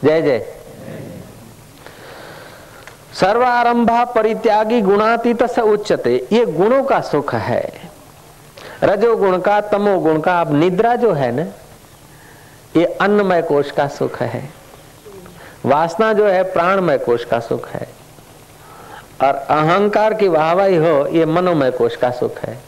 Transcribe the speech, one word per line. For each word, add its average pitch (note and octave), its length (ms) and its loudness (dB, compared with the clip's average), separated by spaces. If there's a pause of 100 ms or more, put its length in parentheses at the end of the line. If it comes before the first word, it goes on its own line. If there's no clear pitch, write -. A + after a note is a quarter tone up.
जय D#3 180 4
जय। C#3 320 -2 (2500)
सर्वारंभा A#3+ 920 2
परित्यागी A3 760 0
गुणातीत A3+ 600 2
स A#3+ 160 -2
उच्यते, F3+ 760 0
ये A#3 120 4
गुणों G#3 380 2
का G#3 180 0
सुख C#3+ 340 -4
है, A2+ 380 -4 (1120)
रजोगुण G3 560 2
का, G#3 220 0
तमोगुण G3 580 0
का। F3 220 0
अब D#3 140 -2
निद्रा F#3 400 2
जो A3+ 180 2
है C#3 180 -2
ना, C3 120 -2 (1400)
ये E3+ 60 4
अन्नमय F#3+ 560 2
कोश C#3+ 300 0
का C#3+ 160 0
सुख - 340 -6
है, A#2+ 280 -6 (1160)
वासना E3 480 2
जो G#3 140 2
है F#3 160 2
प्राणमय F3+ 540 0
कोश A#2+ 280 0
का - 140 -2
सुख - 300 -6
है, - 180 -10 (1400)
और C#3 120 2
अहंकार G3+ 760 2
की G#3+ 140 0
वाहवाही F3 480 2
हो D3+ 320 2
ये D#3+ 180 2
मनोमय D#3+ 460 2
कोश A#2 240 -2
का B2 160 -2
सुख A#2+ 280 -6
है। A#2 180 -10 (100)